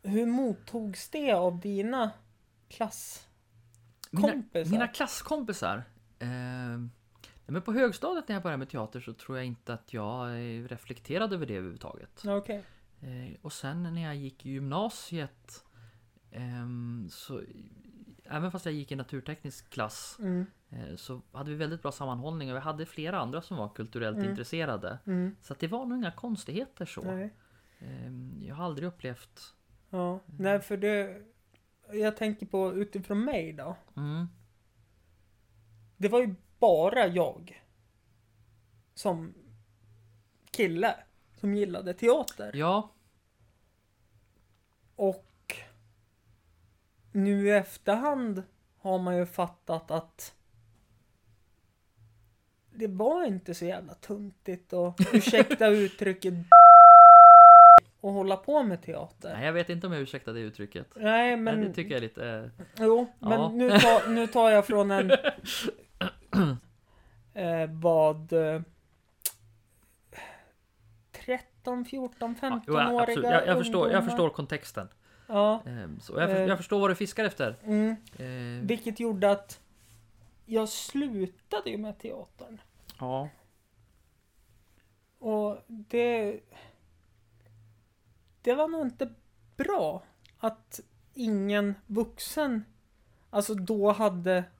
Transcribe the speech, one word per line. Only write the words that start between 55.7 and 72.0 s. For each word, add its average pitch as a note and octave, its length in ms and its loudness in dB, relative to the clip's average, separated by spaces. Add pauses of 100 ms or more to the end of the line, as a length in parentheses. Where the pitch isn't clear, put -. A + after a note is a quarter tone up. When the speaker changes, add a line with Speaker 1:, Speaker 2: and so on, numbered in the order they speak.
Speaker 1:
och G3 120 -6
hålla G3 240 0
på C#4 260 0
med F#3 200 -4
teater. - 520 -14
Speaker 2:
Nej, A#2+ 120 -6
jag D#3+ 60 -2
vet E3+ 180 -4
inte E3+ 160 -8
om F3+ 60 -6
jag D3 100 -6
ursäktar C3 300 -12
det A#2 80 -10
uttrycket. G#2+ 460 -12 (100)
Speaker 1:
Nej, A#3 400 -2
men A3+ 240 -4
Speaker 2:
Nej, G#3 80 -4
det F3 60 -10
tycker F3 160 -10
jag C#3 60 -6
är A#2+ 60 -4
lite, A#2 480 -12 (280)
Speaker 1:
Jo, A3+ 280 0 (120)
Speaker 2:
ja. G#3 100 -8
Speaker 1:
men G#3+ 300 -2
nu B3 120 0
tar, A3 380 4
nu A3+ 180 -4
tar A3+ 240 2
jag G3+ 160 4
från G3+ 240 -2
en, F#3+ 200 -2
Speaker 2:
<laughs> - 2250 -6
Speaker 1:
eh, E3+ 360 -6
vad... D#3+ 600 0
Eh, D#3+ 280 -2 (2500)
tretton, B3 720 -12
fjorton, B3 580 -12